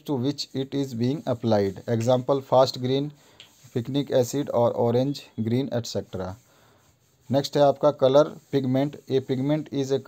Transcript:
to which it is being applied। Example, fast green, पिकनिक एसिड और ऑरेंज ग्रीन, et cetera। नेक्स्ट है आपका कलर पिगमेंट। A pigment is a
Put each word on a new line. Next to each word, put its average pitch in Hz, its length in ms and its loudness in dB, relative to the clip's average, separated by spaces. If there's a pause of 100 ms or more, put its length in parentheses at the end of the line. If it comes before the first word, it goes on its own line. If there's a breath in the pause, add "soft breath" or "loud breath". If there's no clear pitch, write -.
to 131 160 -2
which 143 300 -4
it 135 140 -6
is 139 240 -4
being 123 300 -2
applied। 107 680 -2
Example, 127 520 0
fast 131 360 2
green, 135 320 -2 (640 soft breath)
पिकनिक 139 380 -4
एसिड 131 380 0
और - 220 2
ऑरेंज 123 500 0 (180)
ग्रीन, 117 300 -2
et 117 120 -4
cetera। 92 520 -8 (1000 soft breath)
नेक्स्ट 139 260 -2
है 143 60 4
आपका 143 280 4
कलर 135 320 6
पिगमेंट। 139 800 -2 (100)
A - 0 -
pigment 135 640 -2
is - 0 -
a 135 340 -2